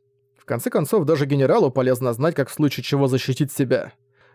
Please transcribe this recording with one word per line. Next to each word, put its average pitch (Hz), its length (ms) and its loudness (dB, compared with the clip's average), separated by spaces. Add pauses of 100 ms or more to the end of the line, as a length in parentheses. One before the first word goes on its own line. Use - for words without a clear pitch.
(360)
В - 80 -20
конце 123 260 -4
концов, 165 340 0
даже 147 220 0
генералу 143 440 2
полезно 127 440 0
знать, 156 200 0
как 135 140 -2
в - 60 -14
случае 135 280 0
чего 139 240 0
защитить 131 460 -2
себя. 127 400 -2 (420)